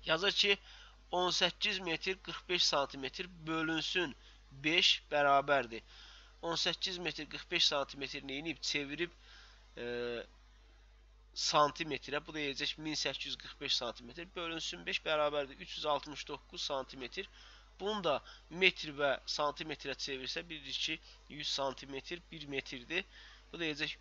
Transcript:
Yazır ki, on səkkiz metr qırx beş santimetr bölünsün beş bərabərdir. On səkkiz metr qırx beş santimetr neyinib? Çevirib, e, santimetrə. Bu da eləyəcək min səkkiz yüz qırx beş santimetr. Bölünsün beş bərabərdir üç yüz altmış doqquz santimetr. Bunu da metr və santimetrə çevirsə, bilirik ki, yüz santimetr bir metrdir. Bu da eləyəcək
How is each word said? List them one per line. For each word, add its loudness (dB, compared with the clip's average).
Yazır 4
ki, 6
on 4
səkkiz 2
metr -2
qırx -10
beş 2
santimetr 0
bölünsün 0
beş 6
bərabərdir. 6
On -2
səkkiz 0
metr -4
qırx -10
beş 6
santimetr -2
neyinib? -6
Çevirib, -2
e, -8
santimetrə. 2
Bu -14
da -4
eləyəcək -2
min -4
səkkiz -4
yüz -8
qırx -14
beş 0
santimetr. -6
Bölünsün -6
beş -2
bərabərdir 2
üç -10
yüz -4
altmış 0
doqquz -10
santimetr. -4
Bunu -2
da 4
metr 4
və 4
santimetrə -2
çevirsə, -6
bilirik -8
ki, -2
yüz -8
santimetr -4
bir -12
metrdir. -4
Bu -10
da -2
eləyəcək -2